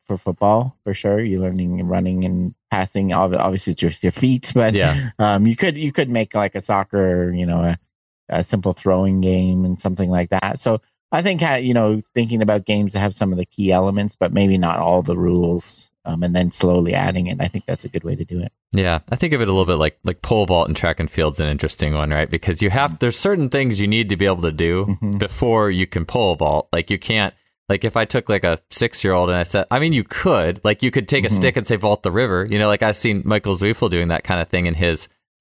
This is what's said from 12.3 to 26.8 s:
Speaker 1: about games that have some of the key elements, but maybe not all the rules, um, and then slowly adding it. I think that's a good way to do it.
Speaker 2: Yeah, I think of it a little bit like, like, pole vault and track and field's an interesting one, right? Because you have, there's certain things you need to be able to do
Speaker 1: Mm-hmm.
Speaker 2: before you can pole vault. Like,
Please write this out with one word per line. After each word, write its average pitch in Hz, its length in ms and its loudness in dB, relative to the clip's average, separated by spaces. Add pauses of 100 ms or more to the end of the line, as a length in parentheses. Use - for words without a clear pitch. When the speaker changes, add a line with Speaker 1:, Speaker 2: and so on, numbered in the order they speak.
Speaker 1:
about 107 240 2
games 104 260 0
that 101 80 -2
have 98 140 0
some 95 180 0
of 90 60 -2
the 90 80 -4
key 95 260 0
elements, 98 420 0
but 90 180 0
maybe 98 260 4
not 85 200 0
all 87 240 2
the 87 140 -2
rules, 87 760 -2 (140)
um, 82 180 -6
and 87 140 0
then 90 160 2
slowly 87 420 2
adding 90 320 -2
it. 90 140 -6
I 90 80 -2
think - 180 -8
that's - 180 -6
a - 40 -12
good - 160 -8
way 95 100 -4
to 92 100 -8
do 90 160 -6
it. - 120 -8 (200)
Speaker 2:
Yeah, 92 280 2 (100)
I 120 60 -2
think 165 160 0
of 131 80 2
it 107 80 2
a - 20 0
little 95 160 4
bit 87 80 2
like, 78 300 0
like, 90 180 -4
pole 107 240 2
vault 85 220 2
and 78 80 -4
track 82 240 -2
and 80 100 -4
field's 76 300 -2
an 76 80 0
interesting 76 460 -2
one, 76 160 -2
right? 76 200 -2
Because 85 320 -4
you 101 80 2
have, 139 300 -2
there's 120 180 0
certain 185 300 0
things 123 320 -2
you 104 80 0
need 110 220 2
to 98 60 0
be 98 100 2
able 90 160 2
to 82 100 0
do 85 340 0
Speaker 1:
Mm-hmm. 101 320 -2
Speaker 2:
before 107 520 0
you 92 160 0
can 85 200 -4
pole 95 300 0
vault. 76 360 0
Like, 85 180 -2